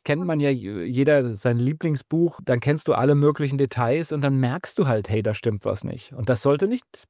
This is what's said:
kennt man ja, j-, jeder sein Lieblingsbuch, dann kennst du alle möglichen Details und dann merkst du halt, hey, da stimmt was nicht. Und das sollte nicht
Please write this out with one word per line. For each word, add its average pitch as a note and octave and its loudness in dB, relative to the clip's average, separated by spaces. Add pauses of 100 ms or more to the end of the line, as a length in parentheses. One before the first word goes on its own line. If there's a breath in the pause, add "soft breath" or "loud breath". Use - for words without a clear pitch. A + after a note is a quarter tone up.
kennt D#3 -2
man D#3+ 0
ja, C#3+ 2
j-, G#2 -4
jeder B2+ 2
sein A#2 0
Lieblingsbuch, D#3 0
dann B2 2
kennst D3 -2
du D3+ 4
alle C3 4
möglichen C#3+ 2
Details C3+ 0
und D3 -4
dann C#3 2
merkst C3 -2
du E3 2
halt, A2 0
hey, A2 0
da G#2 -2
stimmt G#2+ -4
was G#2 -4
nicht. - -10
Und A#2+ -4
das B2 0
sollte D3 2
nicht B3 -4 (240)